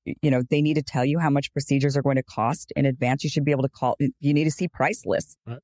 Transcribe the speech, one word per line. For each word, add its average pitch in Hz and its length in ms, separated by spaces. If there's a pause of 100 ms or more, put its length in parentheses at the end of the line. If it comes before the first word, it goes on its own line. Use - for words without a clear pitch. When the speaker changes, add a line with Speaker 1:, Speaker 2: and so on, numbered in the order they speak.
(220)
Speaker 1:
you 147 100
know, 127 180
they 147 120
need 151 140
to 151 60
tell 131 220
you 147 160
how 156 100
much 143 220
procedures 139 460
are 139 40
going 135 140
to 131 80
cost - 520
in 139 100
advance. 131 380
You 156 60
should 147 160
be 147 60
able 131 120
to 135 60
call, - 300
you 143 340
need 147 120
to 156 60
see 180 180
price - 360
lists. - 300 (100)
Speaker 2:
Right. 120 180